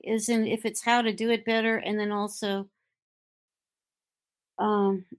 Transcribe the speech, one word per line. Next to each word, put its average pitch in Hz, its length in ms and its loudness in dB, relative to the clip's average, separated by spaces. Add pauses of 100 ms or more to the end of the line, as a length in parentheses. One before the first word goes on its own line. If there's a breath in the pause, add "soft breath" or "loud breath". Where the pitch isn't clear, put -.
as 220 220 0
in 226 180 2
if 226 180 -2
it's 220 180 -4
how 240 180 4
to 226 120 0
do 226 180 -2
it 220 140 0
better, 226 320 2
and 214 220 -2
then 208 120 -2
also, 202 580 -4 (1900)
um, 196 460 2 (140)